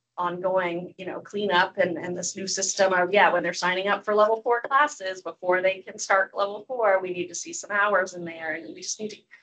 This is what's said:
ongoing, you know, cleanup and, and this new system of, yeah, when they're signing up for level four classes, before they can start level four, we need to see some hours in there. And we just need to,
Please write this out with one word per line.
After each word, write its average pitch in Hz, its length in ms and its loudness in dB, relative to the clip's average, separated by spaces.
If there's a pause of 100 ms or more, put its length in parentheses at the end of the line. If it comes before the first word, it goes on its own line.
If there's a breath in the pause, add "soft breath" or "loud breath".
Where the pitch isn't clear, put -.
(180)
ongoing, 180 800 -2
you 185 80 -12
know, 170 140 -10
cleanup 190 580 0
and, 175 200 2
and 175 200 -6
this - 200 -8
new 196 100 -8
system 190 460 2
of, 180 200 2
yeah, 180 180 8
when 175 120 2
they're 175 100 -2
signing 185 360 -2
up 202 160 -2
for 214 100 0
level 220 260 4
four 233 200 2
classes, 269 600 0
before 180 400 0
they 190 200 2
can 214 180 -14
start 220 340 2
level 202 340 -4
four, 214 340 4
we 180 100 -4
need 175 160 -4
to 170 80 -12
see - 180 -10
some - 180 -12
hours 202 420 2
in 175 100 -10
there. 165 300 -8
And 180 200 -12
we 185 80 -18
just - 200 -8
need 214 80 -6
to, - 80 -14 (260 soft breath)